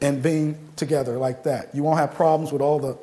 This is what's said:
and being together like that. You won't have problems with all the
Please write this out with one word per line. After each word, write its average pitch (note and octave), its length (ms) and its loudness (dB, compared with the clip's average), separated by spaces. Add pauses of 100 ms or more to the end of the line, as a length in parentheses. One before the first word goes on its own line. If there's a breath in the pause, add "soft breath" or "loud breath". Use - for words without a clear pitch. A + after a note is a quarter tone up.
and C#3 220 0
being D3+ 360 0 (180)
together C3 420 -2
like B2+ 240 -2
that. C3+ 320 -2
You C#3+ 80 -2
won't D#3 160 2
have D3 160 0
problems D#3 360 2
with C#3 120 -2
all D3 160 2
the C3 240 -4